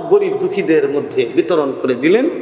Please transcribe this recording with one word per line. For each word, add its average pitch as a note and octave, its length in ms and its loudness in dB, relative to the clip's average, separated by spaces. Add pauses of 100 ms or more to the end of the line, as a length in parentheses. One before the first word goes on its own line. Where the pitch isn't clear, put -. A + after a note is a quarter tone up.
(100)
গরিব G3+ 260 4
দুঃখীদের D#3+ 520 0
মধ্যে B2+ 380 -2
বিতরণ D3+ 460 -2 (100)
করে B2+ 120 0
দিলেন। F#3+ 360 2 (120)